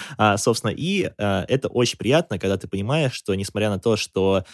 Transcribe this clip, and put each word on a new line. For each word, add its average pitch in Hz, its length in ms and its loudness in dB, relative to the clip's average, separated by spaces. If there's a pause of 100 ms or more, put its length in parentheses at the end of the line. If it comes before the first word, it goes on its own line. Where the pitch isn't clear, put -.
(160)
А, 104 220 4
собственно, 113 360 0
и, 190 440 -2
а, 101 280 0
это 131 220 0
очень 120 300 0
приятно, 123 400 0
когда 98 180 -2
ты 95 120 -8
понимаешь, 123 440 -2
что, - 220 -4
несмотря 104 340 -2
на 98 100 -2
то, 113 180 2
что 95 580 0